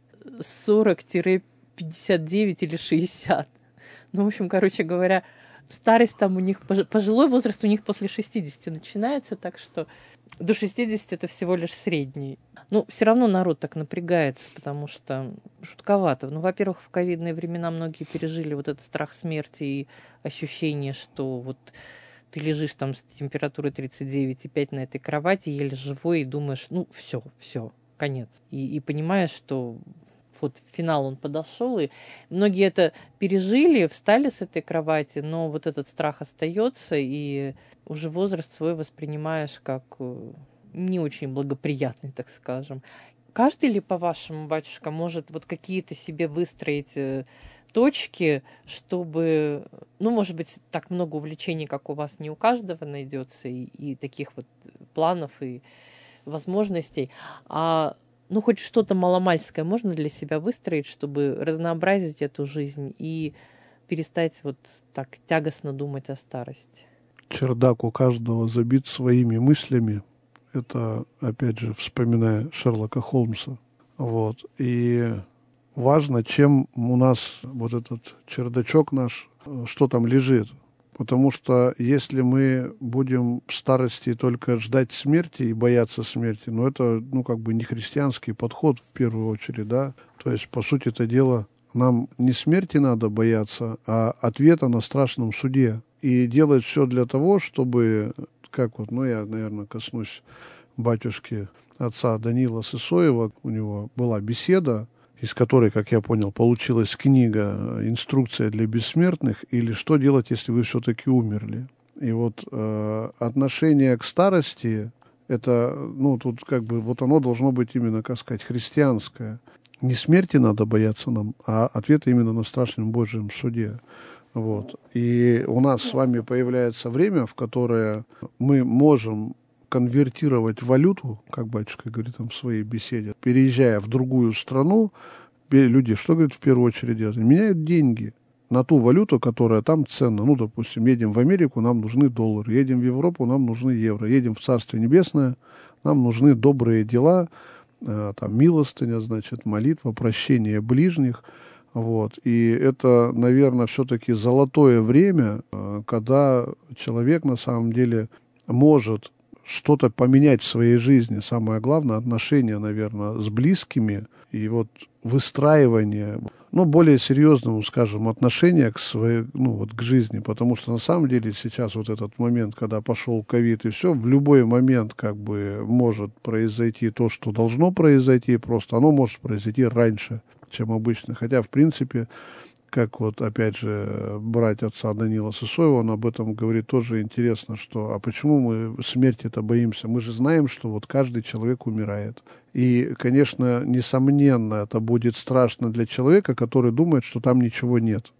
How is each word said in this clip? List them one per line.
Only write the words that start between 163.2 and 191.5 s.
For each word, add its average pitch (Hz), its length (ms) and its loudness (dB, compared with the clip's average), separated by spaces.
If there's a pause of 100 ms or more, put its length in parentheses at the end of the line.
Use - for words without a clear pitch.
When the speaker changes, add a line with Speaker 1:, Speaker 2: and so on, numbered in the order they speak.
Speaker 2:
близкими 110 760 0 (260)
и 107 160 -4
вот 113 200 -2 (360)
выстраивание, 117 1160 2 (320)
ну, 180 140 4
более 151 320 8
серьезного, 127 640 4
скажем, 110 480 -2
отношения 127 640 4
к - 80 -10
своей, 117 540 0
ну, 127 180 0
вот 107 220 -4
к 113 100 -6
жизни. 113 360 2
Потому 113 360 0
что - 160 -6
на 117 80 -2
самом 165 280 2
деле 117 240 0
сейчас 113 440 -6
вот 110 140 -6
этот 107 280 -8
момент, 120 380 -2
когда 107 260 -4
пошел 113 420 -4
ковид 117 420 0
и 113 40 -2
все, 175 240 0
в 120 140 -2
любой 139 380 6
момент 123 500 2
как 107 200 -4
бы 104 480 -6
может 110 480 2 (100)
произойти 113 680 -2
то, 113 200 0
что - 220 -8
должно 117 400 2
произойти, 131 640 6
просто 117 400 -2
оно 147 140 6
может 135 280 2
произойти 110 460 -2
раньше, 117 560 0 (280)
чем 113 220 -6
обычно. 113 420 -2
Хотя, 117 280 0
в 104 80 -4
принципе, 135 580 2 (680)
как 117 240 0
вот, 107 220 -4
опять 110 340 -2
же, 104 640 -6
брать 113 420 0
отца 110 320 -4
Данила 110 380 -2
Сысоева, 143 440 2
он 113 160 2
об 107 140 -2
этом 110 280 -4
говорит, 110 340 -2
тоже 117 340 -2
интересно, 113 540 -4
что, 107 380 -8
«а 101 60 -6
почему 143 400 2
мы 113 440 -2
смерти-то 123 580 0
боимся? 117 460 0
Мы 117 140 -2
же 113 100 -6
знаем, 139 380 2
что - 200 -10
вот 107 160 -6
каждый 123 380 -2
человек 120 440 -4